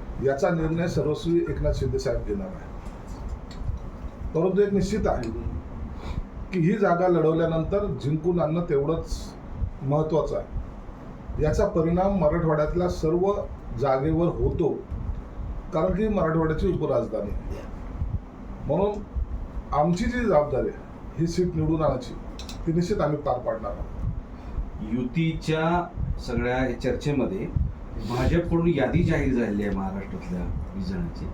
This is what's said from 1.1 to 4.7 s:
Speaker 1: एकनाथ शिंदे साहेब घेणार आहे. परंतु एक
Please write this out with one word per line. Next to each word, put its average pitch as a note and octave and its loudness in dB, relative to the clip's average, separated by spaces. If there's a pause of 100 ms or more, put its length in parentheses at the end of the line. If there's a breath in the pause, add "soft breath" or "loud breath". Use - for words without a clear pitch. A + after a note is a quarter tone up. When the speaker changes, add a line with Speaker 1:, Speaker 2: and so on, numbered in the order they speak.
Speaker 1:
एकनाथ C#3+ 2
शिंदे C3 0
साहेब A#2 -2
घेणार G2 -2
आहे. - -10 (1500)
परंतु F3+ 2
एक G3 4